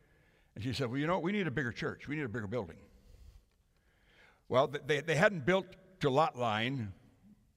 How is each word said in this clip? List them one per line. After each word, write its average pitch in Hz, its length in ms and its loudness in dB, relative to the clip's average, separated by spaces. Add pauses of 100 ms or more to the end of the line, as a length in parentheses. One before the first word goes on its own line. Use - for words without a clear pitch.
(540)
And 101 100 -10
she 120 100 -2
said, 131 160 -2
"Well, 131 100 -4
you 147 80 0
know, 180 120 2
we 165 120 -2
need 202 160 0
a 143 40 -2
bigger 120 200 -2
church. - 360 -8
We 147 100 -6
need 151 80 -4
a 117 40 -6
bigger 104 180 -6
building." 98 300 -6 (1700)
Well, 139 180 4
th-, 143 180 -8
they, 147 160 2
they 160 140 0
hadn't 175 300 4
built 190 200 2 (360)
to 143 80 4
lot 147 280 4
line. 117 540 0 (640)